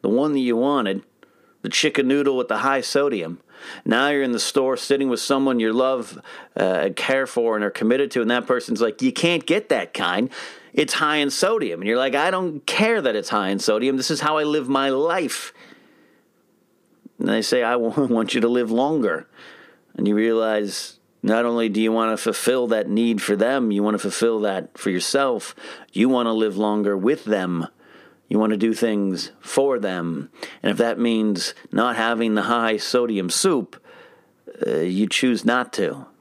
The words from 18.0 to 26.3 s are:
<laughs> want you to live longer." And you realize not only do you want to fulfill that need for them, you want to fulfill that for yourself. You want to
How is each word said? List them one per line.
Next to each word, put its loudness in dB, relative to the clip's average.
<laughs> 2
want 0
you 2
to 4
live 2
longer." 0
And 0
you 2
realize 0
not 2
only 0
do 0
you 2
want 0
to -8
fulfill 0
that 0
need 2
for 0
them, 2
you 2
want 2
to -4
fulfill 0
that -4
for -4
yourself. -2
You 2
want 2
to 0